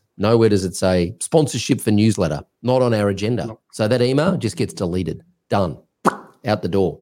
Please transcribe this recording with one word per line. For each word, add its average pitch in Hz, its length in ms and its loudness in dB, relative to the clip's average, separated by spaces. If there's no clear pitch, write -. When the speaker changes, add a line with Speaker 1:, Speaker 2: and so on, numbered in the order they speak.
Speaker 1:
Nowhere 113 300 4
does 98 160 2
it 90 100 -4
say 92 460 0
sponsorship 135 600 0
for 113 120 0
newsletter. 101 500 2
Not 127 200 2
on 123 100 2
our 104 160 2
agenda. 104 380 -2
Speaker 2:
No. 110 140 -14
Speaker 1:
So 107 140 -2
that 120 160 2
email 143 340 2
just 113 200 -4
gets 104 180 -4
deleted. 87 480 -4
Done. 92 280 -2
Out 107 180 -2
the 95 60 -4
door. 92 340 0